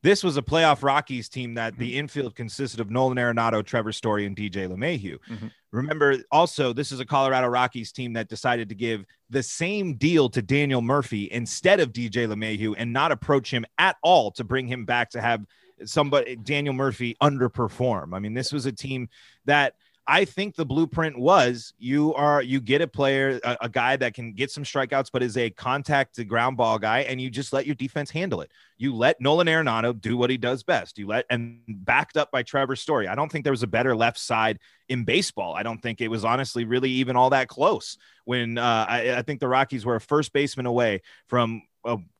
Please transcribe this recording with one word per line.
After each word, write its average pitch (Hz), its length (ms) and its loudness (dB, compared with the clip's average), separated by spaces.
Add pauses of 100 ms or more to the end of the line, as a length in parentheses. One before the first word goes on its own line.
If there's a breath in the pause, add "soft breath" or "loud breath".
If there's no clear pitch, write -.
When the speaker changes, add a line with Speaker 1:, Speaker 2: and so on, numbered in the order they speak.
Speaker 1:
this 196 180 4
was 160 140 0
a 135 60 0
playoff 151 420 4
Rockies 139 440 0
team 120 260 -10
that 113 220 -4
the 123 140 -6
Speaker 2:
Mm-hmm. 127 80 -4
Speaker 1:
infield 143 380 -6
consisted 117 420 -8
of 110 100 -4
Nolan 127 300 2
Arenado, 117 460 2
Trevor 113 260 -2
Story, 104 340 -2
and 98 120 -6
D 104 120 -6
J 92 200 -6
LeMahieu. 98 500 -6 (100)
Speaker 2:
Mm-hmm. 110 180 -12 (260 loud breath)
Speaker 1:
Remember, 143 460 2 (120)
also, 127 420 2
this 135 200 -6
is 127 80 -10
a 127 40 -6
Colorado 131 440 2
Rockies 123 420 -2
team 123 220 -10
that 113 160 -6
decided 117 400 -2
to 110 80 -12
give 110 280 -4 (260 soft breath)
the 127 120 -2
same 180 520 -4
deal 143 340 4
to 123 120 -2
Daniel 135 400 0
Murphy 117 520 -2
instead 175 480 2
of 123 120 0
D 117 160 -6
J 113 200 -2
LeMahieu 107 500 -4
and 117 140 -4
not 147 180 2
approach 135 400 0
him 120 160 -2 (120)
at 180 220 4
all 151 300 6
to 123 140 -8
bring 123 240 -2
him 123 160 -6
back 120 260 0
to 120 100 -8
have 113 240 0 (400 soft breath)
somebody, 139 520 2
Daniel 135 360 -2
Murphy, 123 480 -2
underperform. 120 920 0
I 95 60 -6
mean, 107 140 -6
this 127 180 -4
was 139 140 -4
a 135 60 -4
team 127 360 -8 (380 soft breath)
that 143 280 4 (340)
I 175 160 4
think 196 300 -6
the 165 100 -4
blueprint 151 540 0
was 123 600 4
you 143 360 0
are, 147 260 4
you 131 200 -2
get 127 200 2
a 170 60 2
player, 135 560 0
a, 120 200 -2
a 120 60 -4
guy 127 280 2
that 123 180 -2
can 117 200 -12
get 127 180 -4
some 147 100 -10
strikeouts, 135 500 -2
but 127 80 -2
is 120 160 -2
a 117 140 0
contact 139 640 -2
to 120 100 -8
ground 117 320 0
ball 113 220 2
guy, 110 220 0
and 127 200 -4
you 131 80 -6
just 123 240 -8
let 135 140 0
your 147 80 -4
defense 135 340 -6
handle 156 320 -4
it. 71 120 -14 (260 soft breath)
You 127 160 -2
let 120 260 4
Nolan 160 280 4
Arenado 120 520 0
do 113 160 -2
what 123 140 2
he 131 60 0
does 123 260 -2
best. 127 340 -2
You 101 120 -10
let, 117 200 -2
and 117 380 -4
backed 117 500 0
up 147 140 0
by 127 140 -2
Trevor 135 320 -2
Story. 117 320 0
I 101 80 -4
don't 147 160 -4
think 160 100 -6
there 143 100 0
was 120 120 0
a - 20 -2
better 113 300 2
left 117 240 2
side 110 400 0 (280 soft breath)
in 127 140 -2
baseball. 104 520 -2
I 98 100 -4
don't 113 180 -8
think 113 180 -6
it 117 60 -2
was 110 180 -4
honestly 120 400 -2
really 127 260 0
even 127 260 0
all 127 140 6
that 131 180 2
close - 500 -2 (280 soft breath)
when, 120 320 -2
uh, 117 300 2
I, 123 280 0
I 123 60 -2
think 139 180 -6
the 131 80 0
Rockies 131 360 2
were 123 120 0
a 110 40 -2
first 147 320 0
baseman 139 340 0
away 117 360 2 (240 loud breath)
from 113 360 0 (220)
a 117 140 -2 (220)